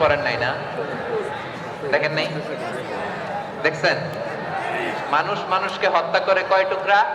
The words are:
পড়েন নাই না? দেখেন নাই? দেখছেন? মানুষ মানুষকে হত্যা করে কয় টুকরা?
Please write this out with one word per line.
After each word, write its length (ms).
পড়েন 260
নাই 180
না? 60
দেখেন 260
নাই? 100
দেখছেন? 320
মানুষ 240
মানুষকে 420
হত্যা 320
করে 220
কয় 200
টুকরা? 280